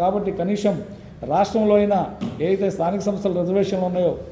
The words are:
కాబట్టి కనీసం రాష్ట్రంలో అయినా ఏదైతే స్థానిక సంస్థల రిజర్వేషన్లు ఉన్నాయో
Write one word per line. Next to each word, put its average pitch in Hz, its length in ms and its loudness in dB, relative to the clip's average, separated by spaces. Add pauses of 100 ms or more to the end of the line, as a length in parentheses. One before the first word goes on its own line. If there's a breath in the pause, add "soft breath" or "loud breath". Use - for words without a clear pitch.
కాబట్టి 190 300 0 (100)
కనీసం 202 340 0 (580 loud breath)
రాష్ట్రంలో 208 480 4
అయినా 202 180 2 (460)
ఏదైతే 196 220 2 (100)
స్థానిక 180 300 0
సంస్థల 196 340 -2
రిజర్వేషన్లు 185 480 0
ఉన్నాయో 180 240 2 (180)